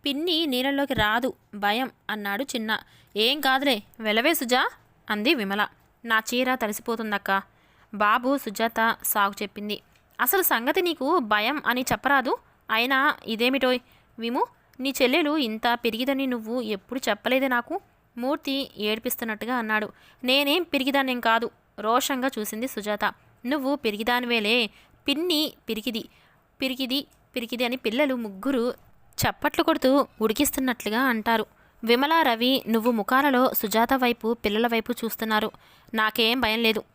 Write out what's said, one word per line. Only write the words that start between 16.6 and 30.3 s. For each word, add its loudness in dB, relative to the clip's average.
ఎప్పుడు -6
చెప్పలేదే 0
నాకు," -2
మూర్తి -4
ఏడ్పిస్తున్నట్టుగా -4
అన్నాడు. -2
"నేనేం 2
పిరిగిదాన్నేం 0
కాదు," 0
రోషంగా 0
చూసింది -6
సుజాత. -4
"నువ్వు 0
పిరిగిదానివేలే, 0
పిన్ని 0
పిరికిది, -6
పిరికిది, -4
పిరికిది" -4
అని -2
పిల్లలు 0
ముగ్గురు -2
చప్పట్లు -2
కొడుతూ 4
ఉడికిస్తున్నట్లుగా -2